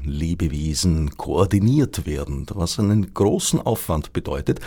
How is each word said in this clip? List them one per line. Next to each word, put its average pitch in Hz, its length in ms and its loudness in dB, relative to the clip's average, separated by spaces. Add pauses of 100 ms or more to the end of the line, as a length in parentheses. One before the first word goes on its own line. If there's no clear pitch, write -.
Lebewesen 78 1120 0
koordiniert 101 920 2
werden, 71 480 -4
was 90 240 -4
einen 104 340 2
großen 143 480 2
Aufwand 87 520 -2
bedeutet - 540 -2